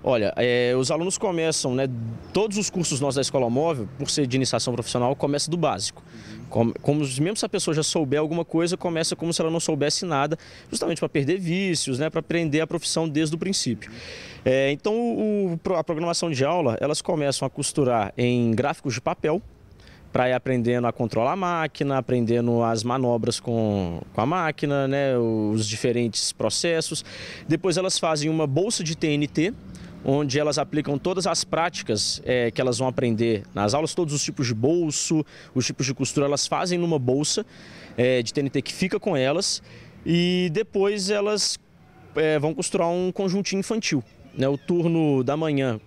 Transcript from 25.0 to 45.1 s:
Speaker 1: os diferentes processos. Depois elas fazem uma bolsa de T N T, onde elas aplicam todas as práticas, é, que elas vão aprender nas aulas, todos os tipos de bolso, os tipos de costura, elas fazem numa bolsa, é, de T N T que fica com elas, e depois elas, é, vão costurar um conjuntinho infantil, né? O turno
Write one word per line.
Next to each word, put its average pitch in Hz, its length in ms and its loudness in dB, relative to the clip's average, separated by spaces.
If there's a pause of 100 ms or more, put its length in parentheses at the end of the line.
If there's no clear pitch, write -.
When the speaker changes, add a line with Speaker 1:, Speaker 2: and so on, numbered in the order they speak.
Speaker 1:
os 110 500 0
diferentes 117 640 0
processos. 160 720 -2 (440)
Depois 160 280 2
elas 185 240 0
fazem 156 300 0
uma 156 180 2
bolsa 180 360 0
de 160 120 -2
T 165 120 -2
N 147 200 2
T, 170 260 0 (520)
onde 139 340 2
elas 147 180 2
aplicam 147 400 -2
todas 180 300 -2
as 165 160 0
práticas, - 800 -2
é, 123 260 2
que 123 120 -4
elas 123 180 0
vão 131 80 2
aprender 117 560 2 (100)
nas 104 200 2
aulas, 151 200 0
todos 160 200 0
os 143 100 -2
tipos - 240 -2
de 120 80 0
bolso, 156 720 2 (280)
os 127 120 0
tipos - 200 -4
de 131 80 -2
costura, 143 320 0
elas 143 220 0
fazem 175 320 0
numa 170 180 2
bolsa, 139 480 0 (520)
é, 123 260 4
de 113 100 -6
T 151 60 0
N 139 100 0
T 135 120 0
que - 120 -8
fica 185 260 0
com 190 160 0
elas, 143 460 0 (440)
e 180 480 2
depois 202 560 0
elas, 208 500 0 (560)
é, 156 240 2
vão 151 160 0
costurar 180 320 0
um 180 240 0
conjuntinho 196 480 0
infantil, 190 420 -2 (340)
né? 131 120 0
O 143 100 0
turno 160 640 2